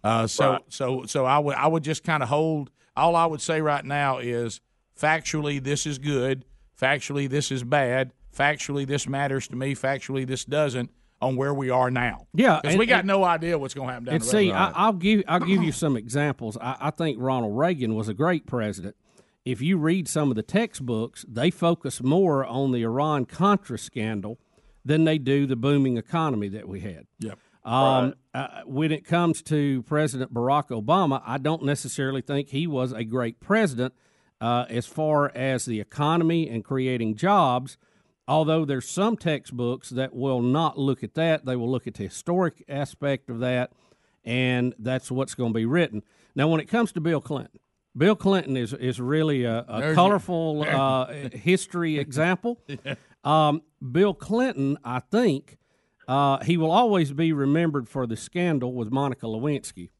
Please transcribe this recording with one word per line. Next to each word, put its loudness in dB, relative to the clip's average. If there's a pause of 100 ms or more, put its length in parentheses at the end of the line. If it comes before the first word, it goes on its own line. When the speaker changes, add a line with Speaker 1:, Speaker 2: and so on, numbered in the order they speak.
Speaker 1:
Uh, 2
so, 2
Speaker 2:
Right. -2
Speaker 1:
so, -4
so -2
I 6
would, -2
I 2
would 2
just -4
kinda 0
hold. 0 (260)
All 4
I 6
would -4
say 0
right 0
now 0
is -4 (380)
factually, 0
this -2
is -6
good. -2 (360)
Factually, 0
this -2
is -4
bad. 0 (240)
Factually, -2
this -4
matters -2
to -12
me. -4
Factually, -4
this -6
doesn't, -2 (300)
on 0
where 0
we -2
are 4
now. -2
Speaker 3:
Yeah, 6
Speaker 1:
'Cause 0
Speaker 3:
and, 4
Speaker 1:
we 4
got 4
Speaker 3:
and, -2
Speaker 1:
no 4
idea 2
what's -6
gonna -6
happen -10
down -2
Speaker 3:
and 0
Speaker 1:
the -4
road. -2
Speaker 3:
see, 4
I, 2
Speaker 1:
Right. -4
Speaker 3:
I'll 4
give, 2
I'll 2
give 2
you 0
some 0
examples. -4
I, -6
I -2
think -4
Ronald 0
Reagan 0
was -4
a -4
great 0
president. -6 (480)
If -4
you 2
read 0
some 0
of 0
the -2
textbooks, -4
they 0
focus -2
more 2
on -2
the 0
Iran-Contra 0
scandal -6 (460)
than 4
they 4
do 2
the 0
booming 2
economy -2
that -10
we -10
had. -12 (140)
Speaker 1:
Yep. -10 (260)
Speaker 3:
Um, -4
Speaker 2:
Right. 4 (200)
Speaker 3:
uh, -8
when 0
it -2
comes 2
to 0
President -2
Barack 0
Obama, 2
I -6
don't -2
necessarily -2
think -4
he -4
was -2
a -6
great -4
president, 0 (460)
uh, 0
as -4
far 0
as -2
the -4
economy 0
and -6
creating -2
jobs, 2 (480)
although 2
there's -2
some 0
textbooks -4
that -4
will 0
not 2
look -2
at -12
that. 2
They -2
will -2
look -2
at -10
the -10
historic -2
aspect -4
of -6
that, -2 (540)
and 0
that's -4
what's -4
gonna -2
be 0
written. 0 (320)
Now, 2
when 4
it -12
comes 0
to -6
Bill 0
Clinton, -10 (360)
Bill 4
Clinton 0
is, -4
is -4
really 0
a, -2
a -6
Speaker 1:
There's -2
your 2
Speaker 3:
colorful, 2
Speaker 1:
<laughs> -2
Speaker 3:
uh, 0 (200)
history -2
example. -2
Speaker 1:
<laughs> -20 (160)
Yeah. -8 (300)
Speaker 3:
Um, 4 (300)
Bill 4
Clinton, -2
I -6
think, 0 (520)
uh, 2
he 2
will 2
always 4
be 0
remembered 0
for -4
the -4
scandal -2
with -4
Monica -2
Lewinsky -6